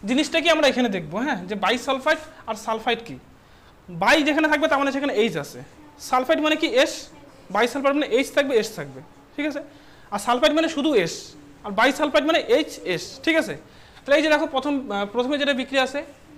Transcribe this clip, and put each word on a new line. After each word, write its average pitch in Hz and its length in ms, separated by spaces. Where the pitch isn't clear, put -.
জিনিসটা 302 340
কি 330 100
আমরা 311 180
এখানে 247 200
দেখবো, 175 300
হ্যাঁ, 240 260
যে 185 100
বাইসালফাইড 254 640
আর 226 80
সালফাইড 220 500
কি। 131 140
বাই 214 320
যেখানে 302 260
থাকবে 302 200
তার 285 100
মানে 277 140
সেখানে 277 200
এইচ 202 240
আছে, 131 260
সালফাইড 262 400
মানে 311 160
কি 320 100
এস, 269 420
বাইসালফাইড 247 440
মানে 294 120
এইচ 240 280
থাকবে, 277 240
এস - 180
থাকবে। 139 240
ঠিক 294 100
আছে, 285 160
আর 202 80
সালফাইড 247 340
মানে 320 160
শুধু 294 260
এস, - 380
আর 208 60
বাইসালফাইড 269 540
মানে 320 140
এইচ 285 460
এস। - 380
ঠিক 320 140
আছে, 208 180
তাহলে 277 120
এই 311 60
যে 311 60
দেখো 302 180
প্রথম, 202 440
আহ, 202 160
প্রথমে 240 320
যেটা 277 140
বিক্রিয়া 262 320
আছে 277 200